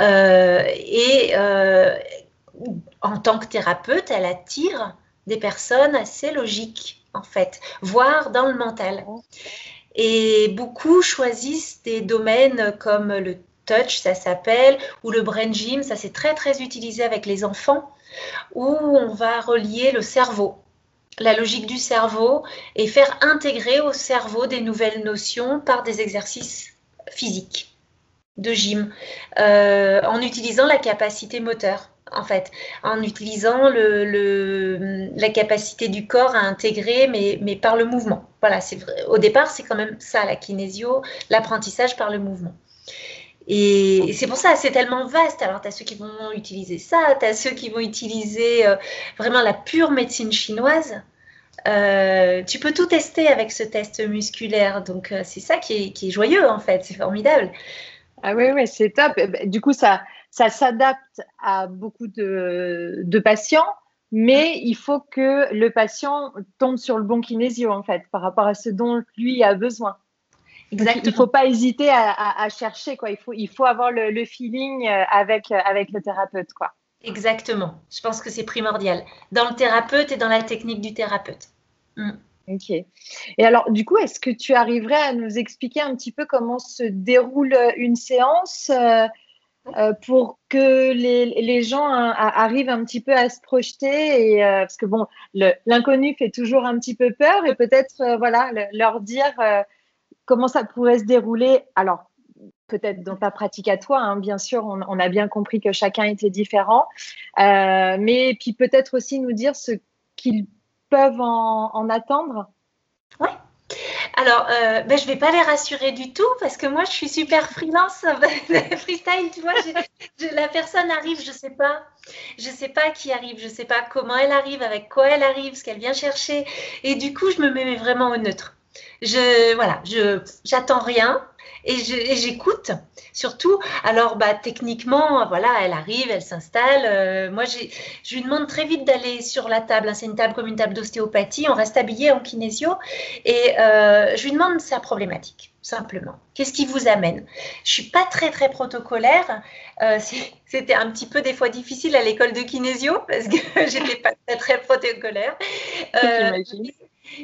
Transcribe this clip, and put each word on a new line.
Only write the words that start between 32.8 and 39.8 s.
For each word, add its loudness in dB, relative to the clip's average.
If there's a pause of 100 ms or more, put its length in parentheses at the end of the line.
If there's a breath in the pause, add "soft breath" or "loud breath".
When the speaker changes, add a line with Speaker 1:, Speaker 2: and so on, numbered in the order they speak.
Speaker 1:
en -2
utilisant 2
le, 4
le, -2
la 2
capacité -2
du -6
corps 4
à 2
intégrer, 0
mais, -2
mais -4
par 2
le 4
mouvement. -4 (160)
Voilà, 2
c'est -10
vrai. -8
Au 4
départ, 4
c'est -12
quand -6
même -6